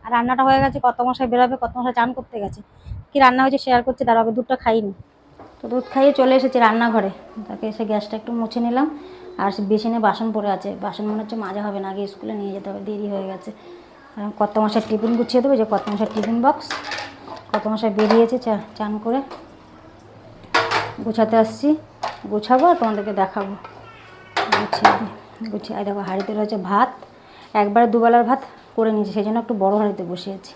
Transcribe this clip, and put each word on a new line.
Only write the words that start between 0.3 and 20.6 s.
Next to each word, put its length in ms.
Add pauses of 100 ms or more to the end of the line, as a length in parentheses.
হয়ে 160
গেছে, 220
কত 120 (100)
মশাই 240
বেরোবে, 320
কত 140
মশাই 220
চান 180
করতে 260
গেছে। 160 (520)
কি 140
রান্না 180
হয়েছে 220
শেয়ার 200
করছি, 220
তার 140
আগে 160
দুধটা 260
খাইনি। 300 (680)
তো 120
দুধ 220
খাইয়ে 260
চলে 200
এসেছি 260
রান্নাঘরে, 460 (360)
তাকে 240
এসে 180
গ্যাসটা 300
একটু 200
মুছে 260
নিলাম। 220 (540)
আর 140
সে 60 (100)
বেসিনে 360
বাসন 280
পড়ে 200
আছে, 140 (160)
বাসন 240
মনে 140
হচ্ছে 220
মাজা 200
হবে 180
না, 80
আগে 100 (120)
স্কুলে 260
নিয়ে 160
যেতে 140
হবে, 180
দেরি 260
হয়ে 180
গেছে। 180 (680)
আর 60 (180)
কত 140 (100)
মশাই 260
টিফিন 300
গুছিয়ে 240
দেবো, 160
যে 140
কত 180
মশাই 220
টিফিন 320
বক্স, 220 (840)
কত 200
মশাই 280
বেরিয়েছে 460
চা-, 200 (120)
চান 140 (120)
করে। 160 (1900)